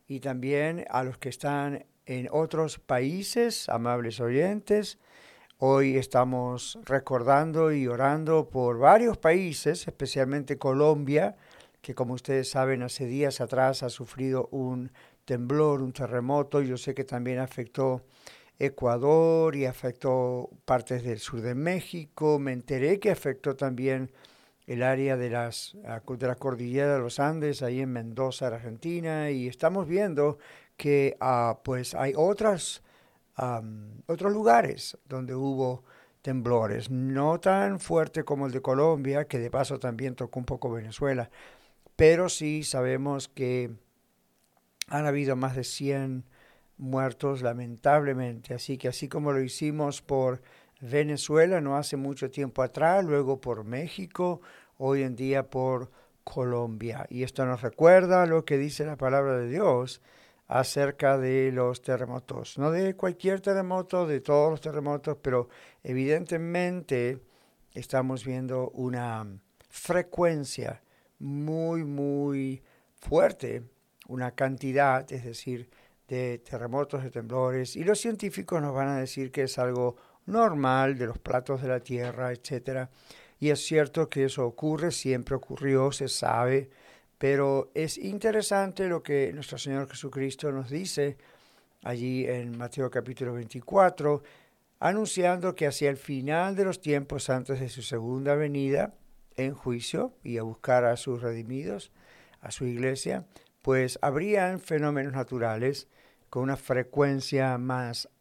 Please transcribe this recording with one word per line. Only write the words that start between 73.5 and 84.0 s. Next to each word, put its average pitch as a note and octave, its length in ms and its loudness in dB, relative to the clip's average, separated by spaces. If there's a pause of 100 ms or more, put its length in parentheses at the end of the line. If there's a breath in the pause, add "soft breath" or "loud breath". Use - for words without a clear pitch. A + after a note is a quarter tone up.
una B2+ 240 -6
cantidad, C3+ 800 2
es B2 100 -10
decir, B2 460 -10 (380 soft breath)
de B2+ 320 -4
terremotos, C3 640 -6
de B2+ 80 -10
temblores, B2+ 640 -2
y D#3 80 -6
los G3+ 160 2
científicos G3 640 -4
nos C#3+ 120 -2
van C3+ 160 0
a C#3 100 -2
decir C3 320 -6
que C3+ 120 -2
es C3 140 -4
algo B2 380 0 (300 soft breath)
normal C#3 720 2
de A#2+ 100 -2
los A#2 100 -8
platos B2+ 440 -2
de C#3 60 -4
la B2+ 120 0
Tierra, B2 520 -6
etcétera. B2+ 580 -6 (500 loud breath)
Y D3 100 2
es C#3+ 160 0
cierto D#3 440 2